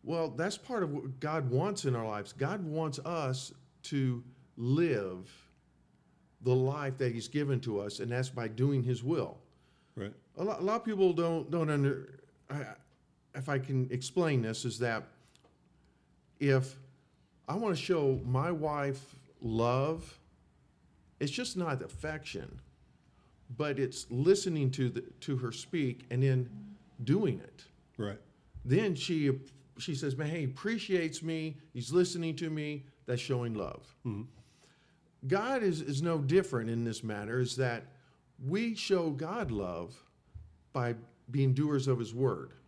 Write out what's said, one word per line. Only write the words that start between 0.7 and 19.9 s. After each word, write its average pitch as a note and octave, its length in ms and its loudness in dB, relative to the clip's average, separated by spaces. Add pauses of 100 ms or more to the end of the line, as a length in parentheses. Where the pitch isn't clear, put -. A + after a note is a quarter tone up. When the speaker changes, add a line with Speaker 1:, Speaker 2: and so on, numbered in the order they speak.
Speaker 1:
of D3+ 80 -2
what C3+ 280 -6
God D3+ 300 0
wants E3 360 0
in C3 80 4
our A2+ 120 0
lives. G#2 260 -4
God F3+ 320 -2
wants D#3 360 -2
us C#3 540 -4 (300)
to B2+ 400 0 (320)
live A#2+ 760 2 (1120)
the B2+ 140 2
life C3+ 420 -2
that B2+ 160 0
he's A2+ 140 -6
given C#3 340 0
to G#2 180 -2
us, G2+ 200 -6
and A#2 120 -2
that's B2+ 180 -2
by A#2+ 180 -4
doing B2+ 360 2
his A#2 200 -2
will. C3 340 -2 (580)
Speaker 2:
Right. G#2 180 -6 (240)
Speaker 1:
A E3 60 -4
lot, G#3 180 -2
a - 20 -2
lot G#3 140 2
of A#3 80 -4
people F#3+ 260 6
don't, E3 400 2
don't D#3+ 180 2
under-, C#3 520 2 (280)
I, C#3 180 -6 (680)
if C3+ 140 -6
I C#3 100 2
can C3 320 0
explain C3+ 500 2
this, A2+ 220 -2
is A2 160 -2
that A#2 240 0 (1400)
if C3+ 380 4 (720)
I D#3 60 0
wanna G#3 200 2
show C#3+ 500 2
my C3 260 2
wife D3 640 -2 (260)
love, B2+ 800 2 (1000)